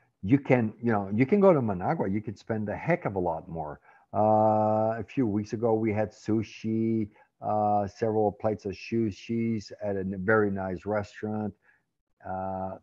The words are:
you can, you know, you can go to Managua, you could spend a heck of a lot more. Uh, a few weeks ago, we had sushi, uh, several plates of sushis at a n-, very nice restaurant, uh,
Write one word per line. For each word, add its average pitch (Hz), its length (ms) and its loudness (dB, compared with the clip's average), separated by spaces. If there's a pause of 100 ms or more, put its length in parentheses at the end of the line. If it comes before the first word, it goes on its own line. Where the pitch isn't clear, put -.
(240)
you 104 140 4
can, 123 440 2
you 117 100 0
know, 101 220 0
you 117 120 2
can 202 140 4
go 190 140 8
to 147 80 2
Managua, 110 480 -2
you 104 120 -2
could 101 160 -10
spend 107 320 -4
a 101 60 -6
heck 170 300 -2
of 110 100 -4
a 95 40 -2
lot 82 280 -4
more. 78 320 -8 (340)
Uh, 107 880 2
a 104 80 -10
few 131 200 0
weeks 104 260 -2
ago, 113 200 0
we 110 200 2
had 107 180 0
sushi, 110 1000 -2 (320)
uh, 104 460 0
several 107 440 0
plates 107 340 -4
of 98 80 -4
sushis 113 1000 -4 (120)
at 101 120 -2
a 98 40 -2
n-, 95 200 -4
very 104 320 4
nice 95 340 -6
restaurant, 107 680 -4 (720)
uh, 95 440 -6 (120)